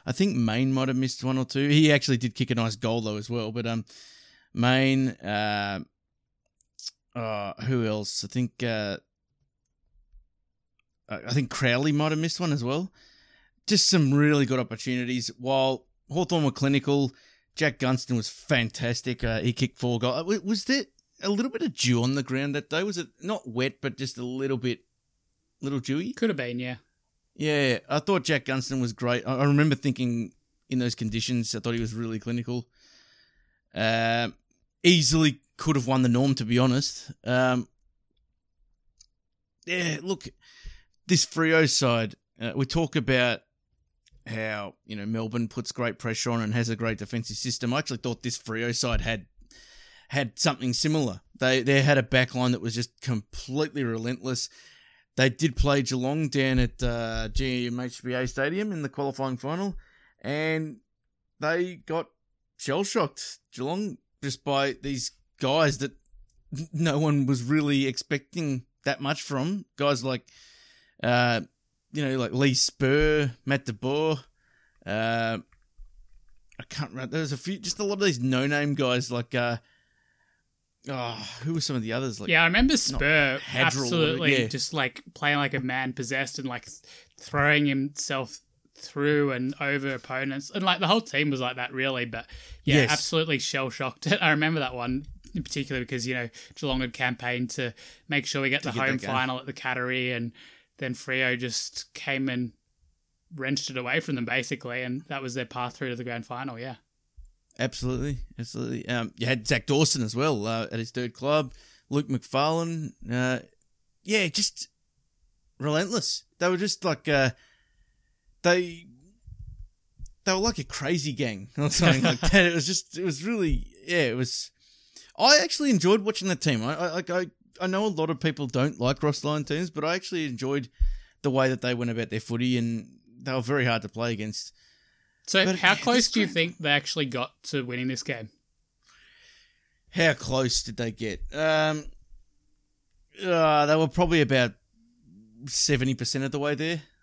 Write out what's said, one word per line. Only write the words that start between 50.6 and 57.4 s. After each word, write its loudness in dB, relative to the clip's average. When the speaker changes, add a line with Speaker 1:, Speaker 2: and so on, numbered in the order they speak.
Speaker 1:
similar. 0
They, 4
they 6
had 6
a 6
back 2
line 2
that -2
was -4
just -6
completely -4
relentless. -4
They 6
did 0
play 4
Geelong -2
down 2
at, 0
uh, -2
G 0